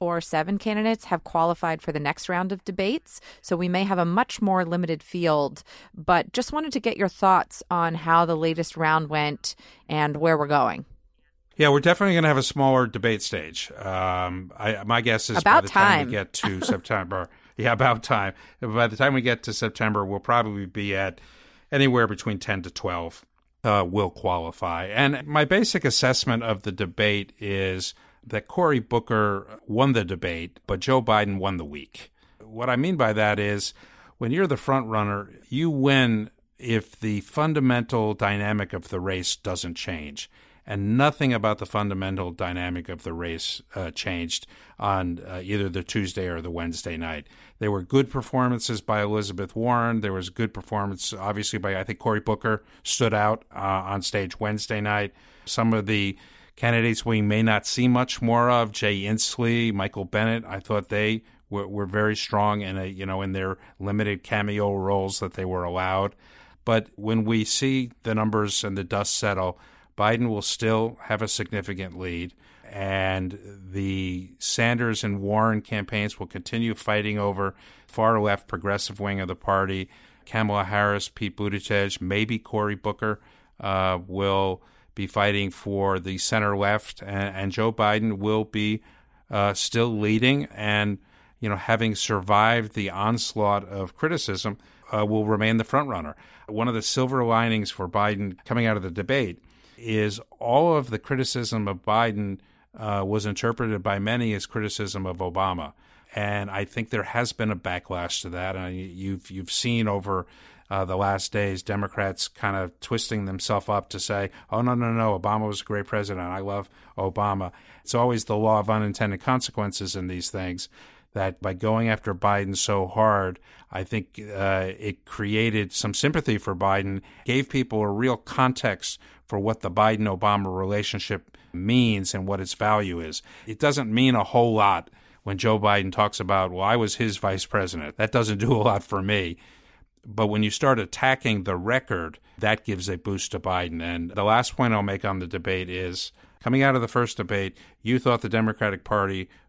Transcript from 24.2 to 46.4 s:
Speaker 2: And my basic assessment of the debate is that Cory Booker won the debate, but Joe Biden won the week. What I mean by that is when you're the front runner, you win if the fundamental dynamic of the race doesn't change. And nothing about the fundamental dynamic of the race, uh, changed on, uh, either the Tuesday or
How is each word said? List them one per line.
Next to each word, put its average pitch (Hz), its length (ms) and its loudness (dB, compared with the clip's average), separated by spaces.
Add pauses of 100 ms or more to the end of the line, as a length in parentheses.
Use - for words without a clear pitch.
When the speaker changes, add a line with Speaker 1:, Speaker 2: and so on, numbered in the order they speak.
Speaker 2:
And 139 400 0
my 151 180 4
basic 190 400 2
assessment 123 580 2
of 110 200 -2
the 104 100 -4
debate 101 640 0
is 95 540 -2 (320)
that 107 220 -6
Cory 156 320 2
Booker 107 880 0
won 127 280 4
the 107 100 4
debate, 85 640 -6
but 98 100 -2
Joe 131 240 2
Biden 104 360 2
won 95 180 -2
the 82 80 -6
week. 73 480 -14 (280)
What 113 300 -6
I 123 60 4
mean 170 200 2
by 117 160 4
that 104 280 2
is 104 340 -2 (440)
when 117 120 -2
you're 180 160 2
the 143 100 0
front 135 300 0
runner, 104 440 -2 (180)
you 151 200 0
win 131 640 4 (260)
if 117 440 -2
the 107 220 -2
fundamental 123 920 2
dynamic 101 580 0
of 92 180 -10
the 92 100 -4
race 92 340 -2
doesn't 87 400 -6
change. 76 560 -10 (340)
And 104 320 0
nothing 139 360 4
about 107 260 0
the 98 80 -8
fundamental 95 640 -2
dynamic 87 580 -6
of 85 140 -10
the 85 100 -6
race, 82 480 -6 (140)
uh, 90 160 -6
changed 85 560 -6 (320)
on, 92 480 0
uh, 92 160 -10
either 98 260 -2
the 90 140 -4
Tuesday 95 460 -4
or 82 120 -4